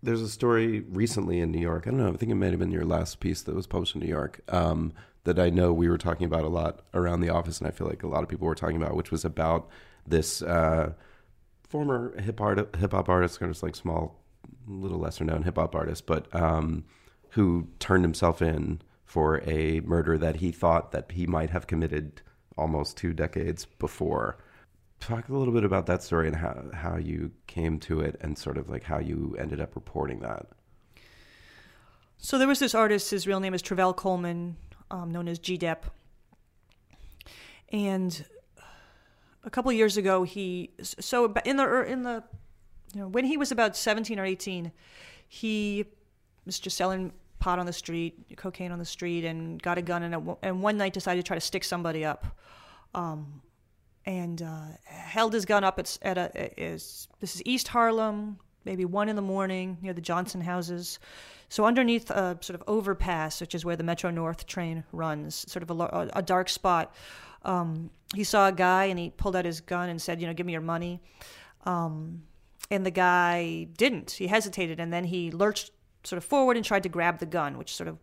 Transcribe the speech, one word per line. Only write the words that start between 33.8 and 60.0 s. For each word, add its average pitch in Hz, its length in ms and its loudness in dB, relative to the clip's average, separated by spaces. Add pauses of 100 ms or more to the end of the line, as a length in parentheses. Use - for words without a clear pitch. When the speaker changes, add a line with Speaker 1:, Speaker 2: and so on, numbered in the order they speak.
Speaker 2:
Coleman, 175 640 -2 (340)
um, 175 220 -8
known 170 160 -4
as 170 100 -4
G-Dep. 170 480 -2 (1900)
And 185 540 -2 (1160)
a 226 60 -10
couple 254 220 0
years 214 260 6
ago, 190 260 4
he, 180 560 -6
s-, - 200 -10
so 240 260 2
ab-, 214 200 0
in 269 120 2
the, 277 60 4
er, 254 200 4
in 254 200 -4
the, 233 200 -6 (680)
you 202 80 -8
know, 196 60 -8
when 240 180 0
he 302 120 2
was 277 140 0
about 226 240 2
seventeen 220 420 0
or 190 80 -2
eighteen, 180 460 -4 (560)
he 208 580 -2 (600)
was 185 140 -6
just 185 180 -6
selling 185 360 0 (260)
pot 180 200 2
on 180 80 -2
the 175 60 -6
street, 170 420 -6 (200)
cocaine 180 360 -8
on 175 80 -8
the 170 60 -6
street, 170 380 -4
and 165 380 -6
got 175 160 0
a 180 40 -2
gun, 175 200 -2
and 170 140 -4
at 165 40 -2
w-, 165 220 -8
and 185 220 -2
one 208 140 2
night 196 160 0
decided 180 300 0
to - 40 -6
try 185 80 -2
to 165 60 -2
stick - 220 -4
somebody 165 400 -2
up. 151 220 -4 (720)
Um, 151 460 -6 (640)
and, 175 340 -4
uh, 160 240 -10 (200)
held 220 480 -2
his 214 120 0
gun 202 180 4
up 190 140 4
at, 180 80 -4
s-, - 160 -8
at 185 160 0
a, - 420 -4
is, 165 500 -10 (100)
this 185 160 -8
is 180 100 -10
East 247 220 0
Harlem, 220 720 0 (260)
maybe 190 200 -2
one 202 240 0
in 214 60 0
the 202 60 -2
morning 190 600 -2
near 185 120 -6
the 170 80 -8